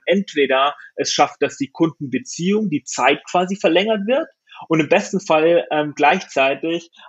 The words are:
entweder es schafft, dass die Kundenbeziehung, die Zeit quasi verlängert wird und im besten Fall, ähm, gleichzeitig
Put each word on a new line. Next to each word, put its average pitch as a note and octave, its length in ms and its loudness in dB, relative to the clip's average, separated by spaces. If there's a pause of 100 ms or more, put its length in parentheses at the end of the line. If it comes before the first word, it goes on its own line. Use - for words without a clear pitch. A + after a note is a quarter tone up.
entweder C#3+ 720 0 (200)
es - 160 -4
schafft, - 300 0
dass C#3 160 -2
die C3+ 140 -6
Kundenbeziehung, E3 960 -2
die D3 140 -4
Zeit C#3 460 0
quasi F#3 280 -2
verlängert G3 500 0
wird C#4 200 -2 (420)
und D#3+ 100 2
im D3 80 0
besten F#3 320 0
Fall, E3 520 2
ähm, D3+ 220 -2
gleichzeitig D3 960 0 (200)